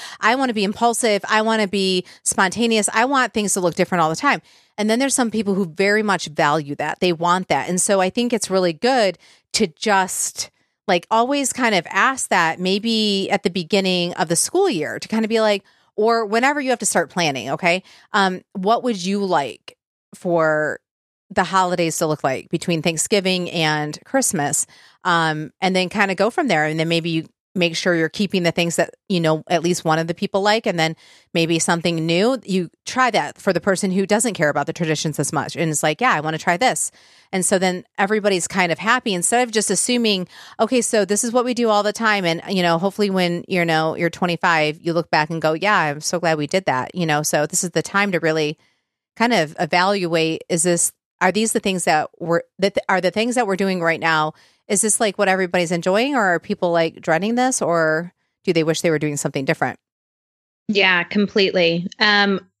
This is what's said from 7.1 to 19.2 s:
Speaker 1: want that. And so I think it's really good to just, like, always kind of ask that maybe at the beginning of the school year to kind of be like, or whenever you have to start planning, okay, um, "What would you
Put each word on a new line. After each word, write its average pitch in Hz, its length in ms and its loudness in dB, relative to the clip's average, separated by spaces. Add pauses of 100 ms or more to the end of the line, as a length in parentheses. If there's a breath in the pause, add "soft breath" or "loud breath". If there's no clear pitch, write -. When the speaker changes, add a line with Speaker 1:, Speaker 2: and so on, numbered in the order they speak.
Speaker 1:
want 175 360 0
that. 135 200 0
And 180 120 -2
so 196 200 2
I 185 100 0
think 240 220 -2
it's - 180 -4
really 185 240 2
good 233 420 0 (380 soft breath)
to 202 140 0
just, - 800 -4 (360)
like, 180 240 0
always 254 420 0
kind 269 220 0
of 180 140 0
ask 247 400 0
that 165 320 0
maybe 202 680 0
at 196 120 0
the 190 80 0
beginning 180 640 -2
of 170 140 -2
the 165 80 0
school 381 320 0
year 143 300 -4
to - 100 -12
kind 220 160 -2
of 208 60 -4
be 226 100 0
like, 208 240 0 (320 soft breath)
or 226 300 2
whenever 262 340 0
you 262 100 -4
have 233 100 0
to 202 60 -4
start 170 240 0
planning, 135 420 -2
okay, 175 300 0 (300 soft breath)
um, 190 300 0 (100)
"What 202 320 0
would 208 180 -2
you 196 220 -2